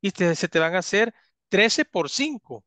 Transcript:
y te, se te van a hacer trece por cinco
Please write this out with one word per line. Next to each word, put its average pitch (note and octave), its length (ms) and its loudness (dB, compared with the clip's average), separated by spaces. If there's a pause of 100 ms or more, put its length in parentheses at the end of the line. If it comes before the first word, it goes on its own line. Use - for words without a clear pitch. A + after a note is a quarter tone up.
y G3 100 -2
te, E3+ 240 0
se F3 120 -4
te E3 120 0
van E3 160 0
a F#3 40 2
hacer G#3 340 0 (360)
trece A3 360 2
por E3 240 -2
cinco B3 580 -6